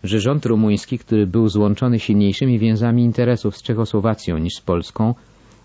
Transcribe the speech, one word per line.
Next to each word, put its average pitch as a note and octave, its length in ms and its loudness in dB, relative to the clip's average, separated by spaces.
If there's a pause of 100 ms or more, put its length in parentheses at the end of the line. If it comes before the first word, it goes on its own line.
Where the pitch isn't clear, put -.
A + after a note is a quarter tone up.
że G2+ 160 0
rząd C#3 260 -2
rumuński, A2 520 0
który G#2+ 280 0
był G#2+ 220 0
złączony G#2 500 0
silniejszymi G#2 600 0
więzami A2+ 440 2
interesów A#2 540 0
z - 60 -20
Czechosłowacją G#2+ 760 -2
niż E2+ 160 -4
z - 60 -16
Polską, G2+ 540 -2 (500)